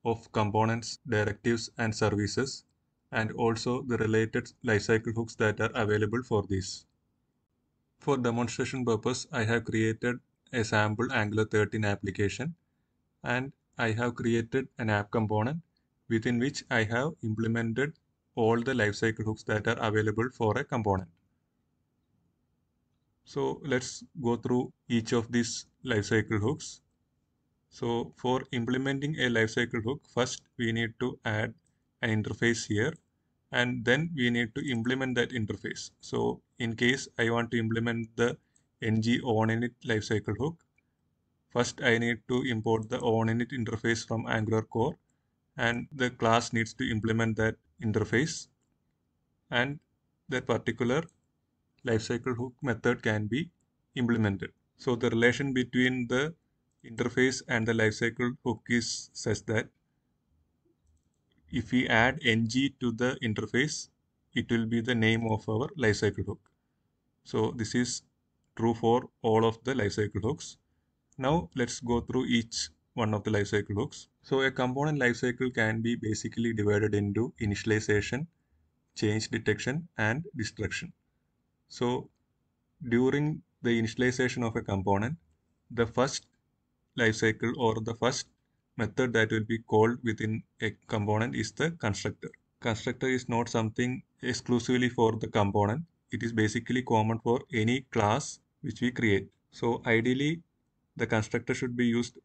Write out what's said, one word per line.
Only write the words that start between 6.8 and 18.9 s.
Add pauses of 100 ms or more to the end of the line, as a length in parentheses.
For
demonstration
purpose,
I
have
created (380)
a
sample
Angular
thirteen
application, (680)
and (260)
I
have
created
an
app
component (460)
within
which
I
have (100)
implemented (400)
all
the
lifecycle